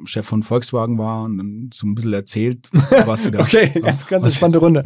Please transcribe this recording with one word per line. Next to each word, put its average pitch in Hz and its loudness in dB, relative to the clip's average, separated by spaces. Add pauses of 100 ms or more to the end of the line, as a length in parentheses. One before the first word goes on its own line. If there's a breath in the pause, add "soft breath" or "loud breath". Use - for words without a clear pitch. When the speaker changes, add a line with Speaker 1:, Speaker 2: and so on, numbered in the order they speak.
Speaker 1:
Chef - -8
von 110 -2
Volkswagen 120 -2
war 110 -6
und 110 -6
dann 104 -12
so - -6
ein 101 -2
bisschen 113 -4
erzählt, 110 -4
Speaker 2:
<laughs> 196 4
Speaker 1:
was 220 0
sie 214 0
da 202 -2
Speaker 2:
Okay, 208 2
ganz, 143 -2
ganz 185 0
Speaker 1:
was 120 4
Speaker 2:
entspannte 170 4
Runde. 160 4